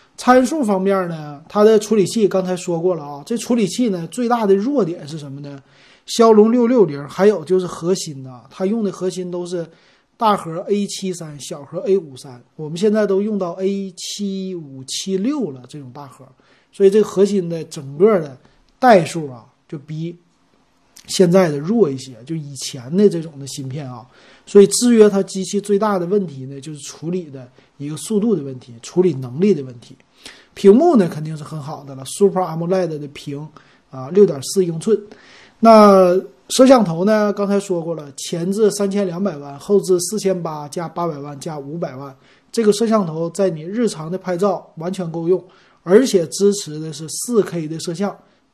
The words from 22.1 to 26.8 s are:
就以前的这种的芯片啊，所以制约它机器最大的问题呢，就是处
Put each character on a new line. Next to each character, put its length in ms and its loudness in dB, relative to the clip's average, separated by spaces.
就 120 -10
以 180 -12
前 400 -10
的 140 6
这 120 -4
种 160 -14
的 100 -14
芯 200 -12
片 240 -10
啊， 140 -16
所 160 8
以 60 8
制 260 2
约 160 8
它 140 2
机 200 -8
器 160 -4
最 180 0
大 220 0
的 60 -4
问 200 0
题 200 -12
呢， 160 -14
就 120 -12
是 60 -16
处 320 -10